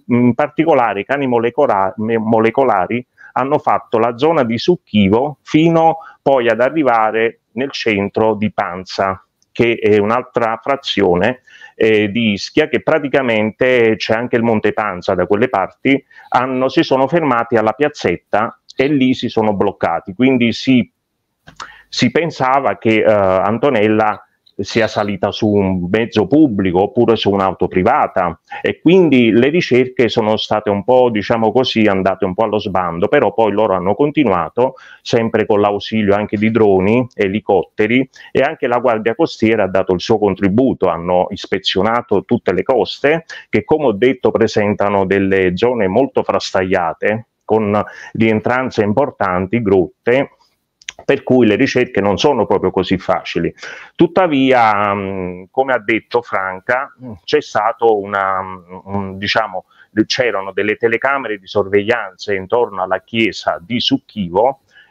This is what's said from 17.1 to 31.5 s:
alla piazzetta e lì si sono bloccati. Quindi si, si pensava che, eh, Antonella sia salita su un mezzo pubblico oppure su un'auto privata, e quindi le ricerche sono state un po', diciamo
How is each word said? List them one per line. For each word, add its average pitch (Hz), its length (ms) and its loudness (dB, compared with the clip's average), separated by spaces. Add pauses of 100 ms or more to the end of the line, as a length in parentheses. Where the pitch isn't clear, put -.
alla 107 180 2
piazzetta 110 880 -2 (140)
e 135 140 0
lì 131 260 2
si 123 140 -6
sono 107 260 0
bloccati. 92 600 -2
Quindi 123 380 2
si, - 380 0 (1000)
si 123 220 -2
pensava 135 680 0
che, 110 240 2
eh, 110 100 4
Antonella 107 1080 2 (360)
sia 107 300 -2
salita 104 460 -4
su 110 160 -2
un 95 420 0
mezzo 110 380 0
pubblico 101 540 2
oppure 113 340 2
su - 120 -2
un'auto 95 380 0
privata, 95 720 0 (240)
e - 180 -4
quindi 143 520 4
le 120 160 4
ricerche 127 600 0
sono 110 280 0
state 107 340 -2
un 101 140 -2
po', 127 260 4
diciamo 110 400 0